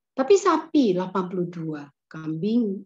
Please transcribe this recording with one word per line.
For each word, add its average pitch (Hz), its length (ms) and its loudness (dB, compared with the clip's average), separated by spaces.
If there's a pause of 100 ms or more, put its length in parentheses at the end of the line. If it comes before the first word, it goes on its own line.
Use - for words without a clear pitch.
(120)
Tapi 262 240 4
sapi 320 600 2
delapan 185 320 -4
puluh 180 200 -4
dua, 160 340 -8 (260)
kambing, 190 760 -4